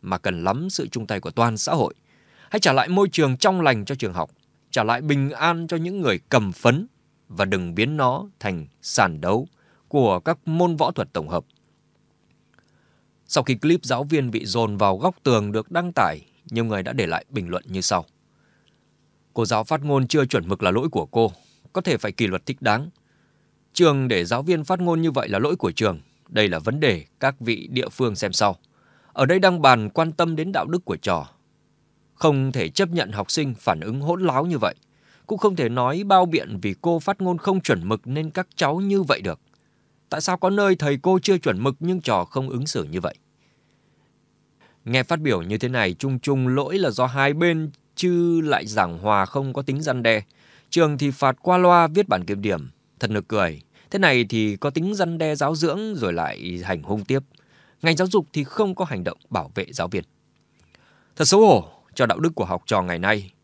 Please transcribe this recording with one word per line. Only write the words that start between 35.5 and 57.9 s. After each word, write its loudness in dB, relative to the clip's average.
thể 0
nói 0
bao 6
biện -2
vì -2
cô 0
phát -4
ngôn 0
không 0
chuẩn 0
mực -2
nên -4
các -6
cháu 0
như 2
vậy 0
được. -6
Tại -4
sao -2
có 0
nơi 2
thầy 0
cô 4
chưa 2
chuẩn -2
mực 0
nhưng -2
trò 0
không -6
ứng -6
xử -4
như -6
vậy?" -6
Nghe 0
phát -2
biểu 2
như -4
thế -2
này, 0
chung -2
chung 0
lỗi 0
là 0
do 0
hai 0
bên 0
chứ 2
lại 0
giảng 0
hòa 2
không -4
có -4
tính -4
răn -2
đe. 2
Trường 2
thì 0
phạt 0
qua 2
loa 6
viết 0
bản 0
kiểm -4
điểm, -2
thật -4
nực -2
cười. -2
Thế -4
này 4
thì 0
có -4
tính -4
răn -2
đe -2
giáo -2
dưỡng -2
rồi -2
lại -6
hành -4
hung -4
tiếp. -2
Ngành 2